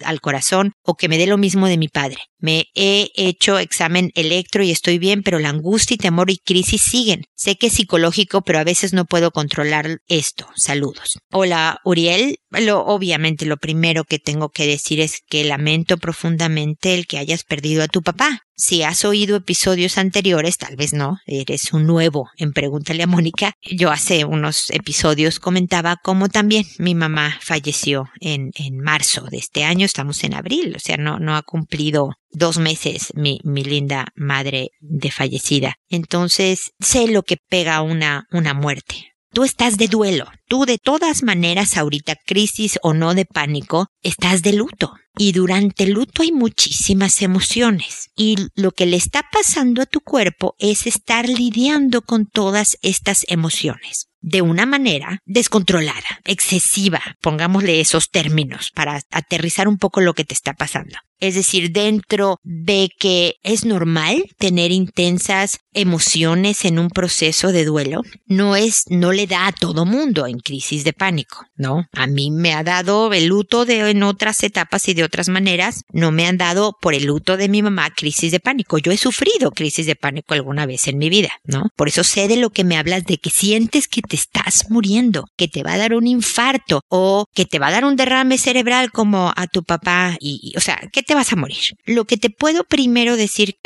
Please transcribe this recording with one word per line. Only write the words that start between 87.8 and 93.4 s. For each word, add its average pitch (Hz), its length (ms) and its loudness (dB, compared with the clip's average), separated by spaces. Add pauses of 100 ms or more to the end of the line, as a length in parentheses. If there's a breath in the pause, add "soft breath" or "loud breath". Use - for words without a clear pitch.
un 277 120 4
derrame 262 420 2
cerebral 247 520 2
como 202 460 2
a 180 100 -2
tu 175 160 -2
papá 175 580 0
y, 143 220 -8
y, - 140 -12
o 147 40 -4
sea, - 200 -2 (100)
¿qué 277 120 -2
te 311 120 0
vas 269 180 2
a 226 40 0
morir? 143 220 -4 (260)
Lo 226 220 0
que 247 100 2
te 220 140 0
puedo 311 340 0
primero 240 520 2
decir, 208 500 0